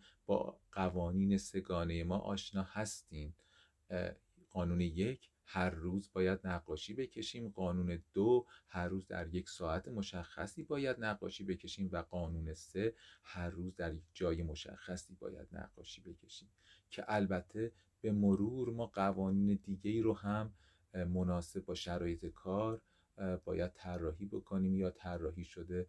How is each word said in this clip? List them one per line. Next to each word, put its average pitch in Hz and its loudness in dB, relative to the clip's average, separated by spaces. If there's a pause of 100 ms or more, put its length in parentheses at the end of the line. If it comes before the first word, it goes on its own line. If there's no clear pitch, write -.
(260)
با - 2 (120)
قوانین 92 4
سگانهٔ 85 0
ما 90 2
آشنا 98 -2
هستین. 80 -6 (560)
اه، 90 -2 (380)
قانون 87 2
یک، 90 0 (200)
هر 92 2
روز 87 -2
باید 92 4
نقاشی 87 -2
بکشیم. 120 -6
قانون 90 0 (100)
دو، 120 8 (220)
هر 87 -2
روز 92 -2
در 85 -4
یک 90 -2
ساعت 85 -2
مشخصی 98 -6
باید 135 0
نقاشی 104 -2
بکشیم 95 -2
و 85 -2
قانون 82 -4
سه، 104 -2 (280)
هر 87 -4
روز 87 -6
در 85 -2
یک 80 -8 (100)
جای 85 2
مشخصی 82 -8
باید - -10
نقاشی - -12
بکشیم - -16 (400)
که - -8
البته 107 0 (300)
به 110 0
مرور 104 4
ما 117 -2
قوانین 98 4
دیگه‌ای 104 0
رو 110 4
هم، 104 -2 (400)
اه، 92 -2
مناسب 90 0
با 78 -2
شرایط 87 -2
کار، 104 -2 (360)
اه، 92 -2
باید 87 -2
طراحی 87 -4
بکنیم 95 2
یا 95 2
طراحی 85 -4
شده 90 -4